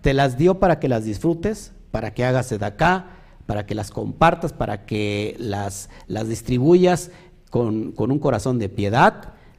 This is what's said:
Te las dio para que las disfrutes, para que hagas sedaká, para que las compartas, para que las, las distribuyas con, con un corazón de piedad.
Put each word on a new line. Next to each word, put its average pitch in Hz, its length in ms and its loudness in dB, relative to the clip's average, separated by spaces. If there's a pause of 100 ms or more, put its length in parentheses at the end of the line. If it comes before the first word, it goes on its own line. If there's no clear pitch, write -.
Te 139 120 2
las 135 240 2
dio 180 220 4
para 170 200 4
que 151 80 -2
las 113 180 0
disfrutes, 165 680 -4 (180)
para - 220 -6
que 123 100 -2
hagas 127 240 2
sedaká, 160 600 0 (380)
para 104 200 -4
que 107 100 -6
las 107 140 -6
compartas, 160 640 0
para 107 320 -6
que 104 540 -2
las, 101 500 -6 (180)
las 110 220 -4
distribuyas 160 800 2 (380)
con, 110 420 -2
con 110 200 -2
un 147 80 0
corazón 127 400 0
de 101 100 -2
piedad. 117 640 2 (260)